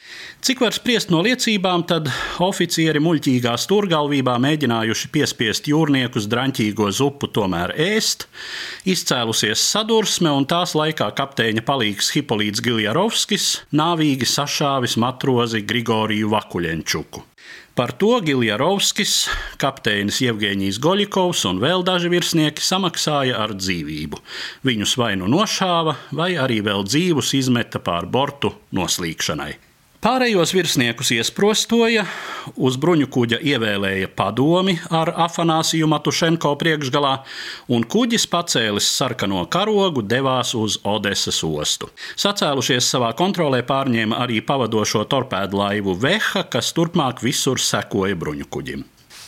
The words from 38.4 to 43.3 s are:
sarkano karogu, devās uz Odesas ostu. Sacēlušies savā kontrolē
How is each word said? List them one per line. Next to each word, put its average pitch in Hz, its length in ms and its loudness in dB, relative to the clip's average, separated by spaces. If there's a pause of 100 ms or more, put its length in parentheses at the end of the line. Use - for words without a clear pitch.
sarkano 98 500 -2
karogu, 190 560 2
devās 127 480 0
uz 107 320 0
Odesas 101 640 -2
ostu. 76 400 -4 (320)
Sacēlušies 139 640 0
savā 117 320 0
kontrolē 160 480 2